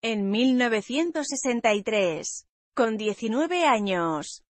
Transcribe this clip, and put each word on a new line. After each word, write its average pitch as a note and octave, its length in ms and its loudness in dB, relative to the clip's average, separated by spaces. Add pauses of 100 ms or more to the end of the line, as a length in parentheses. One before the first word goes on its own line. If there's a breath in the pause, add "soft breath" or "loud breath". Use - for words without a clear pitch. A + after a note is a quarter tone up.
En G#3+ 280 -2
mil B3 280 2
novecientos B3+ 680 0
sesenta A#3+ 460 0
y G#3 100 0
tres, F#3+ 640 -2 (260)
con A3+ 220 2
diecinueve A#3 680 0
años, F3+ 840 0